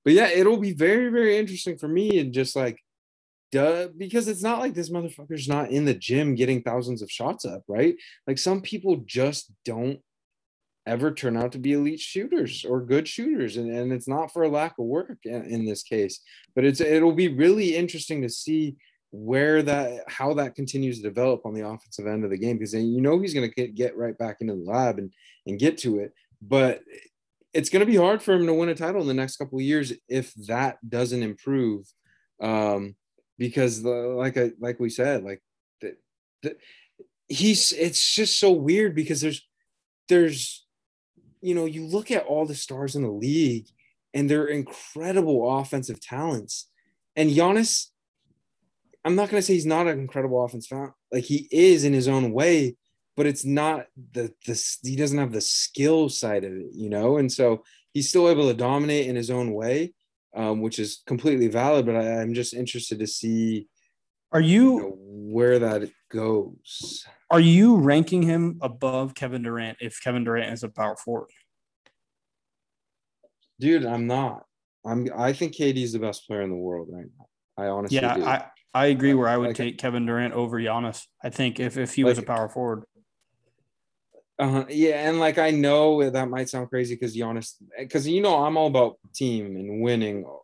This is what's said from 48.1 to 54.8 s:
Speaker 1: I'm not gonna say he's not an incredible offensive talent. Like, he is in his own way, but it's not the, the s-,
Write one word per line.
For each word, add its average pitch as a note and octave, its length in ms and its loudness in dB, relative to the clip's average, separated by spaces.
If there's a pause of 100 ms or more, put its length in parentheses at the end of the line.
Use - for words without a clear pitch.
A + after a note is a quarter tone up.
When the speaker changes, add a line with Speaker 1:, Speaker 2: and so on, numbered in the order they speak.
Speaker 1:
I'm F3 100 2
not G3+ 140 2
gonna G#3 100 2
say F#3+ 140 2
he's D#3+ 100 2
not D#3+ 240 2
an D3+ 100 0
incredible C3 460 -2
offensive A#2+ 240 -8
talent. C3+ 240 -10 (180)
Like, B2 140 -2
he D3 260 -2
is E3 340 8
in C#3+ 100 4
his C3 140 2
own C3 240 2
way, C#3+ 440 2 (400)
but D3 80 2
it's C#3 220 -2
not D3 400 0 (260)
the, A#2 220 -6 (100)
the A#2+ 80 -6
s-, - 300 -6